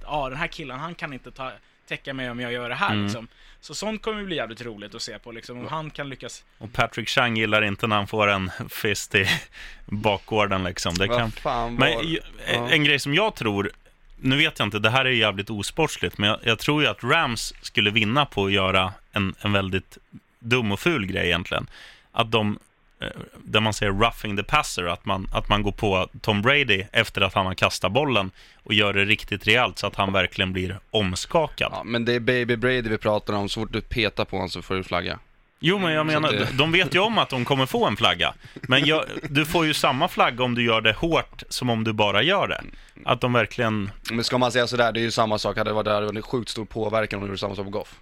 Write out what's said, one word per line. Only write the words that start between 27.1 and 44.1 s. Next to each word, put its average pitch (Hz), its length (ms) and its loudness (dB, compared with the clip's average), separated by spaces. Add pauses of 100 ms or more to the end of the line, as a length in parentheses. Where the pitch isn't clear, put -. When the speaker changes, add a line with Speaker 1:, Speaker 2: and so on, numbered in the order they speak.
Speaker 2:
att 98 140 2
han 98 120 4
har 92 80 -2
kastat 95 380 0
bollen 113 380 2 (320)
och - 120 -2
gör 104 180 4
det 98 120 4
riktigt 104 420 -2
rejält 110 320 4
så - 80 -4
att 98 100 -4
han 98 160 0
verkligen 95 400 0
blir 92 280 -4 (100)
omskakad. 107 840 0
Speaker 3:
Ja, - 120 -8
men 117 200 -2
det 120 100 0
är 120 60 0
Baby 120 360 2
Brady 127 260 0
vi 110 160 -2
pratar 104 360 0
om, 101 140 0
så 110 120 -4
fort 107 120 -6
du 110 80 -2
petar 107 440 0
på - 120 -8
honom 95 120 -2
så 87 140 -10
får - 120 -4
du 95 100 -2
flagga. 90 340 -4 (420)
Speaker 2:
Jo, 180 180 2
men 175 140 0
jag 156 80 0 (120)
Speaker 3:
Så 151 80 2
Speaker 2:
menar, 151 120 0
Speaker 3:
det 104 200 0
Speaker 2:
de 143 200 0
vet 170 220 2
ju 175 40 4
om 214 200 2
att 139 100 2
de 127 160 -2
kommer 135 220 2
få 240 200 2
en 113 100 0
flagga. 87 380 2 (200)
Men 127 300 2
jag, 151 200 2 (260)
du 147 160 2
får 165 200 2
ju 151 80 2
samma 147 340 2
flagga 139 360 2
om 123 100 0
du 120 100 2
gör 113 160 4
det 110 120 4
hårt - 560 0
som - 220 -4
om 110 140 0
du 110 80 0
bara 104 300 4
gör 165 260 2
det. 82 120 -4 (440)
Att 123 160 0
de 123 120 2
verkligen 110 580 0 (200)